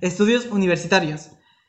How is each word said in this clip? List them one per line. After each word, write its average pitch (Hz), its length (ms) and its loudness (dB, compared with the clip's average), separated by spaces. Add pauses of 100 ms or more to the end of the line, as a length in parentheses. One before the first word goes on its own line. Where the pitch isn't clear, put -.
estudios 214 460 0
universitarios. 175 840 0 (380)